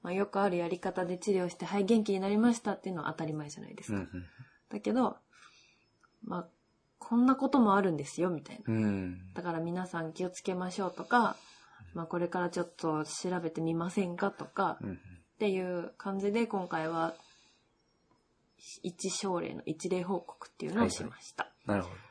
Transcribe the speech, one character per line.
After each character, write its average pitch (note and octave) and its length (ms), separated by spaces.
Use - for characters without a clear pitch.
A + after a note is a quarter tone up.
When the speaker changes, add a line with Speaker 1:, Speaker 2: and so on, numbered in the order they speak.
Speaker 1:
ま F3 80
あ、 - 20
よ G3 140
く G3 140
あ G3+ 80
る F3+ 80
や E3+ 120
り F3+ 100
方 F3+ 260
で F3 140
治 G#3 140
療 F3+ 160
し F3 60
て、 - 100
は F#3 140
い、 G3+ 60
元 G#3+ 200
気 G#3 80
に F#3+ 80
な G3 80
り G#3 80
ま A#3+ 180
し - 60
た G3+ 120
っ - 80
て - 80
い F#3+ 40
う - 20
の D#3+ 100
は D#3+ 60
当 D#3 80
た D#3+ 80
り D#3 60
前 D3+ 160
じ - 100
ゃ - 40
な - 60
い - 60
で - 80
す - 80
か。 G2+ 80
Speaker 2:
う - 20
ん - 20
う - 20
ん。 F2+ 200
Speaker 1:
だ G#3 100
け G#3 120
ど、 A#3+ 240
ま F3+ 140
あ、 F3 80
こ - 180
ん A#3+ 100
な C4 100
こ C4+ 120
と B3+ 120
も G3+ 160
あ G3+ 60
る F#3 100
ん D3+ 40
で C#3+ 80
す - 160
よ、 F3+ 100
み D3 120
た - 100
い - 40
な。 A2+ 80
Speaker 2:
う - 20
ん。 F#2+ 580
Speaker 1:
だ F3 80
か F3 100
ら E3 80
皆 F3 260
さ E3+ 160
ん D#3+ 100
気 F3+ 120
を F3+ 60
つ - 100
け F#3 140
ま F3+ 180
し G3+ 100
ょ F3+ 60
う F3 40
と - 120
か、 - 320
ま E3+ 100
あ、 - 20
こ F3 120
れ F3 80
か F3+ 140
ら F3 100
ち F3 100
ょ - 40
っ - 120
と D#3 280
調 F3+ 360
べ E3 100
て D#3+ 100
み E3 140
ま E3+ 160
せ G3 140
ん F3 120
か G3 160
と - 120
か、 - 360
Speaker 2:
う - 60
ん - 20
う F#2+ 40
ん。 - 20
Speaker 1:
っ - 40
て G#3 120
い F#3+ 100
う F3+ 380
感 G3 200
じ G3+ 140
で、 A#3 140
今 F#3+ 200
回 D#3+ 220
は、 E3 260
一 F#3 280
症 F#3 300
例 - 140
の - 120
一 D#3 240
例 F#3 120
報 F3+ 180
告 - 280
っ - 20
て - 140
い D2+ 60
う - 40
の G#2+ 120
を - 20
し - 160
ま - 160
し - 120
た。 - 120
Speaker 2:
は - 60
い - 220
は G2+ 40
い。 - 0
な - 0
る F#2+ 60
ほ E2+ 80
ど。 - 40